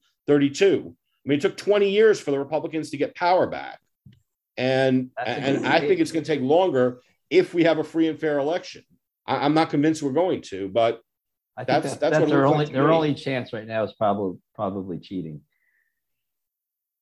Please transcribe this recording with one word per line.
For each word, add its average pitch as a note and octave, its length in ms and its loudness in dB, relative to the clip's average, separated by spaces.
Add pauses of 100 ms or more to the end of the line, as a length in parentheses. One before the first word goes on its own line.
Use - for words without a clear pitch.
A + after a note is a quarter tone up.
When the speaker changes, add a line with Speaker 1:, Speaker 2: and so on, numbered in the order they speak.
(280)
Speaker 1:
thirty-two. C#3+ 680 2
I - 320 -20
mean, C#3+ 100 2
it C#3+ 40 -10
took - 140 -2
twenty G3+ 340 2
years G#3 280 4
for - 120 -6
the C#3 80 0
Republicans D#3 520 -6
to C#3+ 60 -10
get C#3 180 -4
power F3 320 2
back. C#2 320 -10 (800)
And, C3 600 0
Speaker 2:
That's A#2+ 120 -8
a A#2+ 40 -2
Speaker 1:
and C3+ 260 -2
Speaker 2:
good A#2 80 -4
Speaker 1:
I C#3+ 120 4
think D3 120 0
Speaker 2:
point. F3 100 2
Speaker 1:
it's D#3 120 -2
gonna D#3+ 120 -4
take C#3+ 160 -2
longer C3 640 2 (260)
if F3+ 240 2
we E3+ 120 2
have D#3 140 2
a D3+ 60 -2
free D#3+ 240 -2
and D#3 100 -6
fair D3+ 200 -2
election. - 460 -6 (420)
I, C3 180 -2
I'm C#3+ 80 2
not D#3+ 160 2
convinced D#3 340 0
we're C#3 100 -4
going D#3+ 300 0
to, G2 260 -8
but A#2 340 0 (540)
Speaker 2:
I B2+ 80 -10
think C#3 180 0
Speaker 1:
that's, C3+ 120 -6
Speaker 2:
that, - 60 -10
Speaker 1:
that's - 0 -
Speaker 2:
that's D#3 200 2
Speaker 1:
what D#3 80 2
it - 20 0
Speaker 2:
their C#3 120 2
Speaker 1:
looks C#3 100 6
Speaker 2:
only, D3+ 120 2
Speaker 1:
like D3 40 -6
to - 40 -16
Speaker 2:
their C3+ 160 2
Speaker 1:
me. D#3+ 60 4
Speaker 2:
only D#3 200 2
chance C3 380 -6
right A2 140 -10
now A2 180 -2
is G2+ 80 -6
probably, G2+ 460 -2 (160)
probably F#2+ 440 -6
cheating. D#2+ 440 -12 (1600)